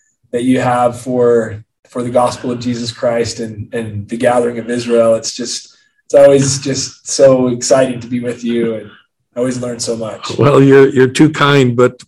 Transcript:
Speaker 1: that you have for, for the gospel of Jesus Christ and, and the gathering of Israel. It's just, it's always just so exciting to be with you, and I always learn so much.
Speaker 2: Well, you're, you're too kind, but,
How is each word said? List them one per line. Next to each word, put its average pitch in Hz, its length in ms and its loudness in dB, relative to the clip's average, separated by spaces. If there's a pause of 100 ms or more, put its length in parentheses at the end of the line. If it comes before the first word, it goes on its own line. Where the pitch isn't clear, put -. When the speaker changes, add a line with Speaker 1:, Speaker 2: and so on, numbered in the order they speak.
(300)
Speaker 1:
that 120 140 -6
you 127 160 2
have 123 380 0
for, 120 640 0 (260)
for 123 140 -10
the 120 60 -6
gospel 123 420 -2
of 120 100 -6
Jesus 120 300 -6
Christ 117 500 -4
and, 107 340 -12
and 104 340 -8
the 117 80 -8
gathering 120 420 0
of 113 120 -10
Israel. 117 440 2
It's - 220 -6
just, - 400 -12 (300)
it's - 80 -8
always 139 440 4
just - 480 -8
so 131 420 4
exciting 123 520 0
to 117 60 -14
be 120 140 -6
with 120 220 -8
you, 117 340 -4
and 104 140 -14 (460)
I 120 40 -4
always 127 200 -4
learn 120 180 -8
so 117 160 -6
much. 110 440 -10
Speaker 2:
Well, 139 240 4
you're, 139 260 6
you're 131 200 4
too 151 220 2
kind, 143 460 2
but, 123 300 2